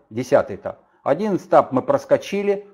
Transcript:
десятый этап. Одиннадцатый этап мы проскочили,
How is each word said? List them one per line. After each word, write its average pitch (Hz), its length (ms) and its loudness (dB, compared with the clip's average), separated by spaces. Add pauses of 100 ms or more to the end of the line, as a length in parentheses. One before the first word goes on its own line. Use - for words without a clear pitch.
десятый 110 480 0
этап. 92 220 -12 (240)
Одиннадцатый 175 460 -2
этап - 240 4
мы 156 100 0
проскочили, 202 920 -2